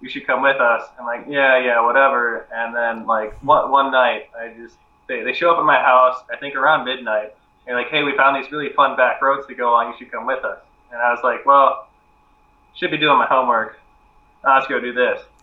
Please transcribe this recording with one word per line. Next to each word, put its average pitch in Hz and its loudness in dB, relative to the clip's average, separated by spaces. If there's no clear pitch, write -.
You 127 -16
should 139 -12
come - -2
with 131 2
us." 117 2
I'm 123 -14
like, 120 -8
"Yeah, 135 2
yeah, 120 2
whatever." 120 0
And 117 -6
then, 117 -4
like, 107 -4
one, 139 2
one 135 2
night, 127 0
I 113 -14
just, 117 -20
they, 120 -8
they 123 -4
show 170 2
up 165 2
at - -2
my 139 4
house, 127 4
I 117 -8
think 139 -12
around 139 2
midnight. 110 -4
They're 123 -6
like, 120 -4
"Hey, 147 -2
we 139 -2
found 135 2
these 131 -16
really 147 -6
fun 135 0
back 123 2
roads 135 0
to 123 -16
go 123 0
on. - 2
You - -12
should 123 -18
come 117 -10
with - -4
us." - -8
And 120 -6
I 120 2
was 120 -4
like, 120 -2
"Well, 139 4
should 170 -4
be 156 -4
doing 147 2
my - 2
homework. 120 0
I'll 135 4
just - -8
go 120 -2
do 120 -8
this." 117 0